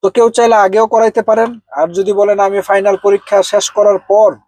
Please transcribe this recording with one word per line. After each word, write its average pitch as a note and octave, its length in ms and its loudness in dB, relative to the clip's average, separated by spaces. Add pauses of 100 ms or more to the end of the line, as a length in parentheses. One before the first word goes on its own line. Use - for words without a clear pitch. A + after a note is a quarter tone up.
তো G3 40 -2 (100)
কেউ A#3 200 4
চাইলে A#3 200 2 (100)
আগেও A3 280 0
করাইতে A3 340 0
পারেন, A3+ 220 0 (300)
আর E3 60 0 (120)
যদি G3 220 -2
বলেন G#3 180 0 (100)
আমি G3 100 -4 (100)
ফাইনাল G3 360 0
পরীক্ষা G3+ 340 0 (140)
শেষ G3+ 140 0 (100)
করার G#3 220 2 (120)
পর G#3 180 4 (200)